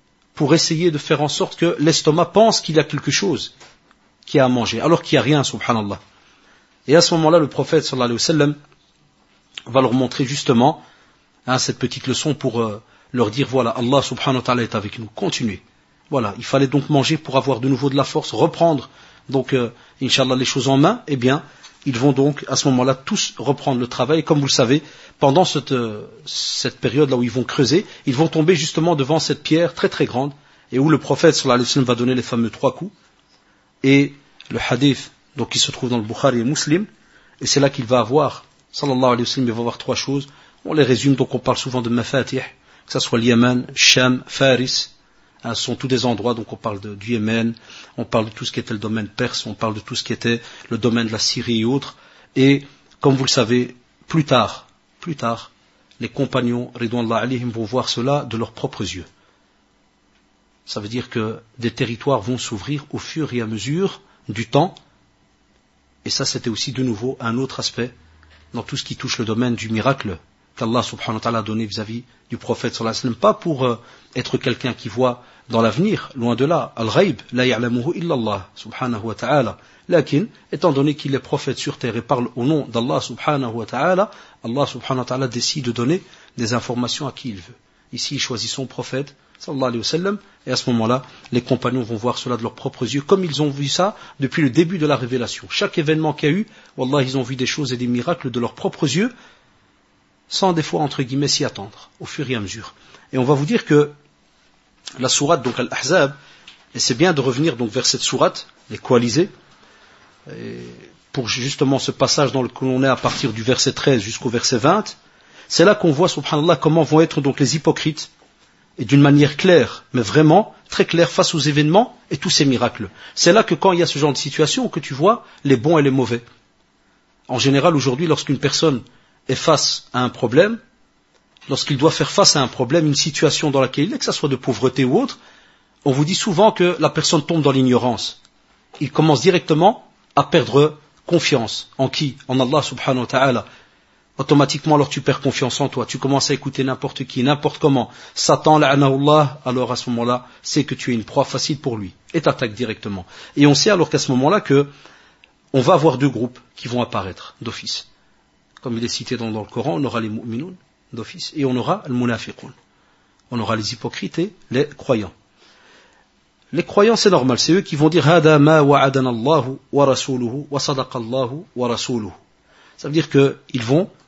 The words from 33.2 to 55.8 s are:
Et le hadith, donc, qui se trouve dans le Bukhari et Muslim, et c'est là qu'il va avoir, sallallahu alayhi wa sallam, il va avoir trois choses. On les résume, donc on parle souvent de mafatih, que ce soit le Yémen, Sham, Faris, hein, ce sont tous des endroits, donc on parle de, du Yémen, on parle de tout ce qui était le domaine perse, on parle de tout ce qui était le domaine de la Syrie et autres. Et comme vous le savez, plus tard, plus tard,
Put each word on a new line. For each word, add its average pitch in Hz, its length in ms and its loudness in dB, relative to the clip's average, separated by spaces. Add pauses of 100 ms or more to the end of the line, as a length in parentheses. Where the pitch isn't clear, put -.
Et 139 300 4 (360)
le 117 180 -6
hadith, 127 440 0 (260)
donc, 120 120 -4
qui - 100 -4
se - 120 0
trouve 127 200 -6
dans 120 60 0
le 110 60 -4
Bukhari 120 360 0
et 117 40 0
Muslim, 151 440 0 (520)
et 131 60 -10
c'est - 140 2
là 139 100 6
qu'il 131 160 -8
va 123 140 2
avoir, 123 460 0 (260)
sallallahu 127 420 0
alayhi 120 80 0
wa 117 60 -2
sallam, 131 200 -2
il 113 60 0
va 110 60 -6
avoir 117 180 -4
trois - 180 -4
choses. 139 320 -4 (380)
On - 80 -6
les 156 100 4
résume, 123 300 4
donc 127 220 0
on 123 40 -2
parle 127 180 -2
souvent 127 240 -4
de 117 80 -4
mafatih, 120 500 -2 (480)
que - 60 -10
ce 131 60 -2
soit - 200 0
le 113 60 0
Yémen, 123 500 4
Sham, 127 520 4
Faris, 131 600 0 (540)
hein, 117 100 -6
ce - 100 -6
sont 120 120 -6
tous 139 120 -6
des 127 180 0
endroits, 120 280 0
donc 110 180 -10
on 110 60 -12
parle 104 240 -8
de, 104 140 -12
du 104 180 -8
Yémen, 113 400 0 (440)
on 123 60 -6
parle 110 220 0
de 113 60 -10
tout - 120 -14
ce - 80 -8
qui - 80 -8
était 117 140 -8
le 107 60 -6
domaine 107 280 -6
perse, - 380 -6
on 110 80 -10
parle 110 200 -4
de 104 60 -10
tout - 160 -12
ce - 80 -6
qui - 80 -6
était 117 300 -2 (280)
le 117 80 -4
domaine 113 300 0
de 107 40 -10
la 110 80 -4
Syrie 117 420 -2
et 110 40 0
autres. 139 300 -2 (400)
Et 139 300 4 (340)
comme 139 160 4
vous 131 80 0
le 131 60 -2
savez, 123 460 0 (320)
plus 160 180 0
tard, 120 420 0 (320)
plus 160 160 -10
tard, 117 360 -6 (500)